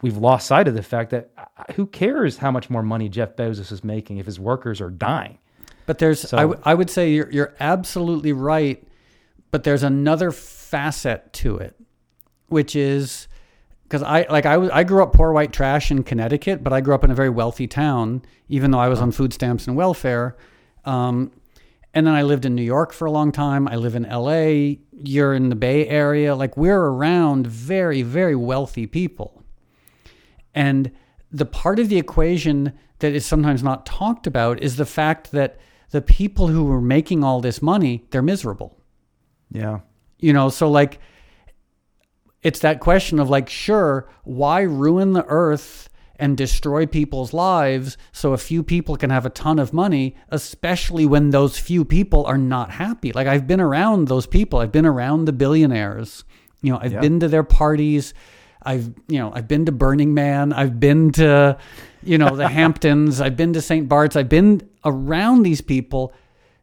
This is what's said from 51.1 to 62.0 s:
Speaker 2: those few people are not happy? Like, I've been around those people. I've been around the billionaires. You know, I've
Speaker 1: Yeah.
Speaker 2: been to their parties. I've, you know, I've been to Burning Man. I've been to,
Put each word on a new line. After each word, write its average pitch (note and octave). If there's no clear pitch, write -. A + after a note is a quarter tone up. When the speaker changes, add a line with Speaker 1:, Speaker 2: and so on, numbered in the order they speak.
Speaker 2:
those C#3
few F3
people D#3+
are C3
not B2+
happy? F#3+
Like, C3
I've C3+
been F#3
around E3+
those C3
people. G3+
I've A2
been D#3
around D3
the D3+
billionaires. B2
You C3
know, A#2+
I've A#2+
Speaker 1:
Yeah. G#2
Speaker 2:
been D#3
to E3+
their D#3
parties. D3+
I've, B2+
you D3+
know, A2
I've A2+
been D3
to D#3+
Burning C#3
Man. C#3+
I've C3
been D3+
to, C#3+